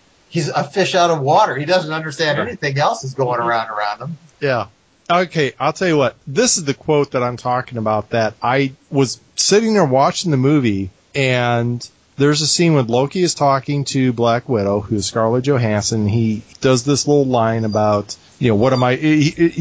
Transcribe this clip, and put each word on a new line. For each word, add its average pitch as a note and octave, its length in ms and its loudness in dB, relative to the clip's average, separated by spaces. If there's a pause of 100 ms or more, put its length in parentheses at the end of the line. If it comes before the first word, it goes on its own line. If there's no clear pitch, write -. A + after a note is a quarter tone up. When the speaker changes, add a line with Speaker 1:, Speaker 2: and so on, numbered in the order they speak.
(300)
Speaker 1:
he's D#3+ 200 -4
a - 140 -2
fish F#3+ 320 -2
out F3 160 2
of D#3 100 -2
water. D#3 340 2
He C#3+ 100 -6
doesn't D#3+ 280 0
understand D#3 460 -4
Speaker 2:
Right. - 80 -2
Speaker 1:
anything D3 300 -6
else D#3+ 280 -2
is C3 80 -10
going B2 260 -2
Speaker 2:
Mm-hmm. A#2 80 -2
Speaker 1:
around A2+ 220 -2
around G#2 320 -6
him. D3+ 160 -12 (240)
Speaker 3:
Yeah. B2+ 260 -2 (420)
Okay, E3 500 0
I'll C#3+ 140 0
tell F#3+ 140 -2
you D#3+ 100 2
what. B2+ 180 0 (120)
This F3 300 0
is E3+ 80 -6
the C#3 80 -2
quote D3 380 0
that C3 120 -2
I'm B2 140 -4
talking B2 400 -4
about G#2+ 320 -2
that A2 320 -2
I C3 320 0 (160)
was C3+ 300 0 (160)
sitting A3 400 2
there F#3+ 100 4
watching D3 460 2
the C#3+ 60 2
movie, B2+ 520 2 (240)
and A#2+ 760 0 (300)
there's D3 240 2
a D3+ 60 -2
scene E3+ 260 2
when C3 140 2
Loki C3 360 0
is E3 120 0
talking C#3 500 0
to C3 280 0
Black A#2 360 0
Widow, G2+ 320 0
who's G#2 240 -4
Scarlett A#2 400 0
Johansson. A2 640 0
He A2 340 -2 (180)
does C3 240 2
this C#3 240 -2
little D3 180 4
line A2+ 400 0
about, G#2 500 0 (240)
you B2+ 100 0
know, G#2+ 60 2
what B2 180 2
am B2+ 100 0
I, B2 120 2
he, D#3 340 2
he, E3+ 180 2 (140)